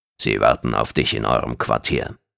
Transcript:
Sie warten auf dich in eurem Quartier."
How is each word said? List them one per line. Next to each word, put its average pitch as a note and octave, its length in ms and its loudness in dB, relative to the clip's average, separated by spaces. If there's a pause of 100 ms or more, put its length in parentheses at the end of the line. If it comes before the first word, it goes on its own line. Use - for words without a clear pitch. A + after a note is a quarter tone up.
(200)
Sie G1+ 200 0
warten A#1+ 340 4
auf A1 180 -2
dich C2 220 0
in G#1+ 100 -4
eurem A#1 340 0
Quartier." - 580 -2 (220)